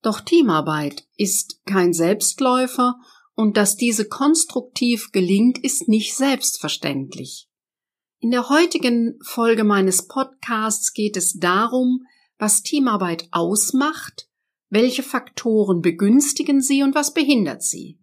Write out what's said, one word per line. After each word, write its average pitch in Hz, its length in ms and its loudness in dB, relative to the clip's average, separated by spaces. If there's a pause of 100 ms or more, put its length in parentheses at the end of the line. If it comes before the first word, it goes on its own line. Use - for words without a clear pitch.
Doch 214 200 -4
Teamarbeit 156 800 0 (140)
ist - 480 -4
kein 185 260 2
Selbstläufer 247 1080 0 (340)
und 220 220 2
dass 208 180 2
diese 226 320 0
konstruktiv 254 1040 0
gelingt, 202 460 2
ist - 320 -2
nicht 214 260 2
selbstverständlich. 143 1300 -4 (720)
In 233 100 0
der 240 160 0
heutigen 262 800 0
Folge 226 400 2
meines 196 420 2
Podcasts 226 880 -6
geht 208 240 -4
es - 160 -2
darum, 240 680 0 (340)
was 214 260 -2
Teamarbeit 202 680 -2
ausmacht, 214 1000 -2 (400)
welche 247 340 0
Faktoren 214 760 0
begünstigen 240 800 2
sie 277 200 2
und 277 140 2
was 294 180 -2
behindert 262 480 0
sie. - 420 -8